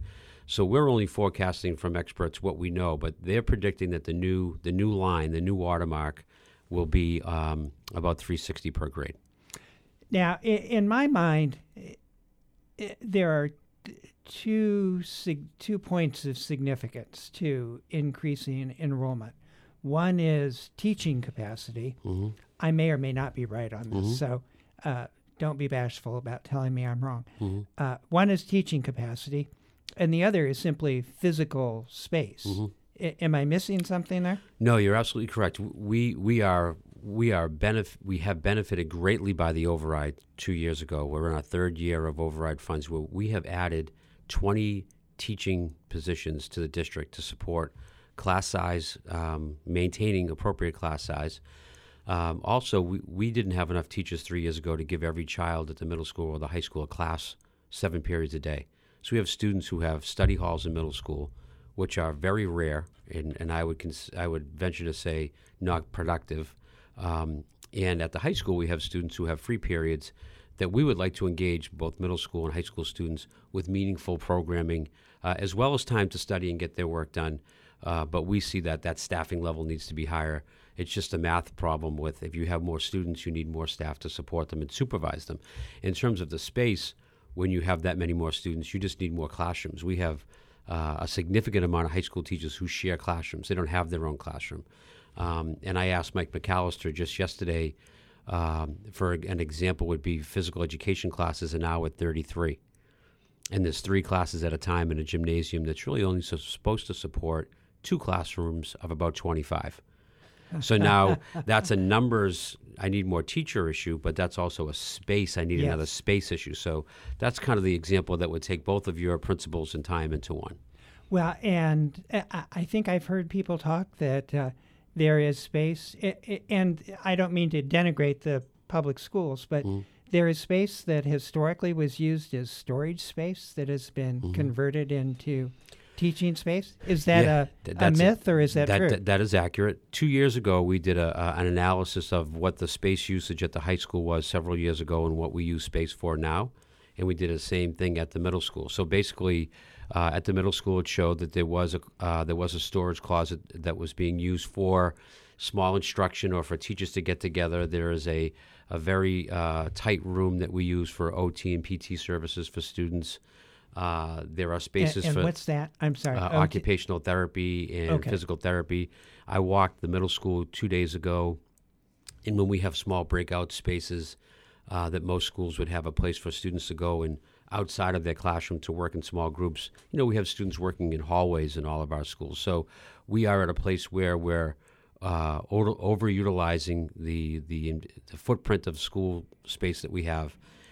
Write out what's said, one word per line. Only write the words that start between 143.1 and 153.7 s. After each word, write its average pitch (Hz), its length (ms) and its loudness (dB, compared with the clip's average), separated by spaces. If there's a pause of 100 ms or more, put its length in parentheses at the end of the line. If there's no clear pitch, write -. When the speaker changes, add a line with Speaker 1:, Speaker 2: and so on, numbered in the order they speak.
Speaker 1:
at 80 80 0
the - 100 -4
high 90 160 2
school - 260 -2
was 82 220 2
several 87 320 0
years 85 240 0
ago 82 240 0
and 80 120 2
what 80 160 -2
we 87 100 -2
use 85 220 0
space 82 280 -2
for 82 240 -2
now, 80 340 0 (460)
and 92 100 -2
we 92 80 2
did 87 140 0
the 82 100 0
same 87 340 0
thing 87 240 0
at 80 140 -2
the 82 80 -4
middle 87 220 2
school. - 280 -6
So - 160 0
basically, 90 640 2 (420)
uh, 85 220 2
at 90 120 -2
the 101 80 2
middle 92 180 4
school, 92 280 2
it 87 80 0
showed 85 320 2
that 85 120 -4
there 87 140 2
was 87 300 0
a, 85 60 -4 (200)
uh, 82 240 2
there 85 100 0
was 87 200 0
a 85 40 -2
storage 90 420 0
closet 85 380 0 (140)
that 82 240 -4